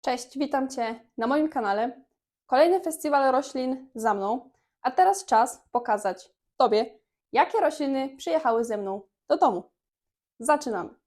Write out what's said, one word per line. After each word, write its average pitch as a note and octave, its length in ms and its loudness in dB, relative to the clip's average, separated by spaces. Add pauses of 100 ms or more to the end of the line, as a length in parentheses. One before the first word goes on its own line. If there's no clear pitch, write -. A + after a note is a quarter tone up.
Cześć, B3 360 -4
witam C4+ 320 -2
Cię A#3 300 -6 (180)
na A3+ 100 -2
moim D4+ 220 2
kanale. A3+ 560 -2 (400)
Kolejny E4+ 360 4
festiwal C#4+ 500 0
roślin C4 640 -4
za A3 180 0
mną, G3+ 360 -4 (320)
a C4 100 -2
teraz F#4+ 340 2
czas B3 460 2
pokazać G#3 640 -4 (240)
Tobie, A3 420 2 (320)
jakie G4+ 300 2
rośliny C4+ 560 -2
przyjechały A#3+ 480 0
ze A3 120 -4
mną G3 240 -6 (260)
do E4+ 100 2
domu. G#3 260 2 (760)
Zaczynamy. G#3 500 -2 (180)